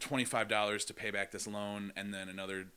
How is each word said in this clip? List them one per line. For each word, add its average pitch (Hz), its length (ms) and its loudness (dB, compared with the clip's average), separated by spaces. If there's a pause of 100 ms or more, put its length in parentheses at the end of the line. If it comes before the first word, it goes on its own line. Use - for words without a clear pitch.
twenty-five 120 480 2
dollars 104 380 4
to - 60 -8
pay 107 200 -4
back 98 180 0
this - 160 -4
loan 104 480 -4
and 101 180 -6
then 95 160 -6
another 95 360 -4 (120)